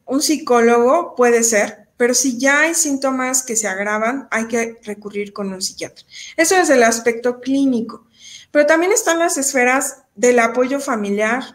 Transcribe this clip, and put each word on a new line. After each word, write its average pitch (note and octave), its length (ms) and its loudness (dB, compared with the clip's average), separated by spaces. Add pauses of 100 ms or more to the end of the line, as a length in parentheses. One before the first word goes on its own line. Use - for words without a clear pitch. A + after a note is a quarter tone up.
un C4+ 180 -2
psicólogo B3 920 2
puede A#3+ 280 4
ser, G#3+ 440 -2 (100)
pero A#3+ 180 2
si A#3+ 240 -2
ya C#4 220 2
hay E4 120 2
síntomas C4 720 -2
que A3+ 120 -8
se G#3 120 -2
agravan, G#3+ 640 -4
hay A3+ 160 -4
que A3+ 360 -4
recurrir G3+ 500 -10
con G3 200 -8
un F#3 80 -12
psiquiatra. - 440 -10 (320)
Eso E4 180 2
es F4 160 4
el B3+ 120 6
aspecto A#3 580 0
clínico. C4 640 -2 (440)
Pero D4 140 4
también E4 260 2
están E4 280 0
las E4+ 180 0
esferas C4+ 600 0 (180)
del B3 240 4
apoyo B3+ 400 0
familiar, G#3+ 640 -2 (120)